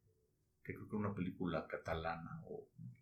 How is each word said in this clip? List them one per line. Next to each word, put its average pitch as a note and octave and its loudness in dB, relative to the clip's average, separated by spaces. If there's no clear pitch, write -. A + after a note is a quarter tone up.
que - -4
creo - -8
que - -2
era G#2 4
una G2+ 2
película F2+ 2
catalana, E2 0
o, - -8